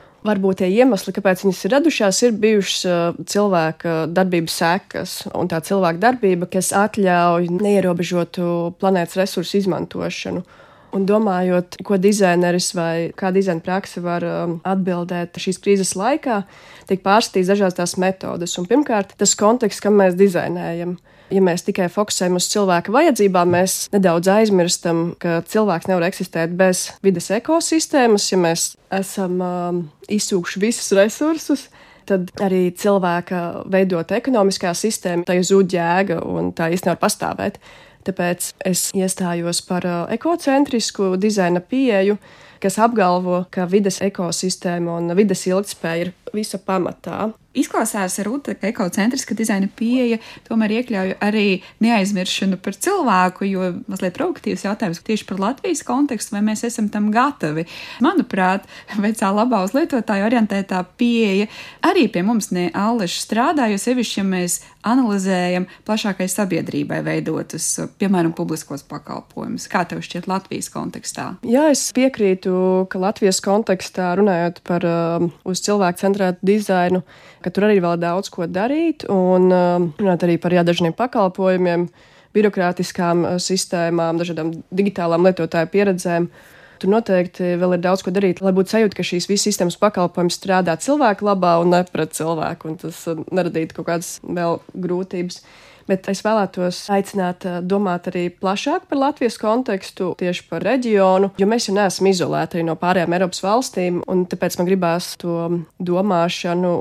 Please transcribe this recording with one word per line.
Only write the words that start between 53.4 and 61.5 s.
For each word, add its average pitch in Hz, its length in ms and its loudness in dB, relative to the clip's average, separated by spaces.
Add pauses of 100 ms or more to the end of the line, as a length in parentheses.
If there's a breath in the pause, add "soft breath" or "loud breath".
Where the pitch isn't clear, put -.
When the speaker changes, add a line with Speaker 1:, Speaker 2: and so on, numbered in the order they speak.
Speaker 2:
jo 185 280 -2 (200)
mazliet 190 240 -4
provokatīvs 208 540 -4
jautājums 185 340 -4
tieši - 240 -4
par 190 160 -6
Latvijas 285 400 -2
kontekstu, 247 540 -2
vai 208 100 0
mēs 214 220 -2
esam 226 260 -2
tam 208 160 0
gatavi. 208 540 0 (420 loud breath)
Manuprāt, 196 640 0 (260 loud breath)
vecā 208 400 0
labā 214 320 2
uz - 80 -6
lietotāju 226 540 0
orientētā 196 560 0 (100)
pieeja 220 540 2 (340 loud breath)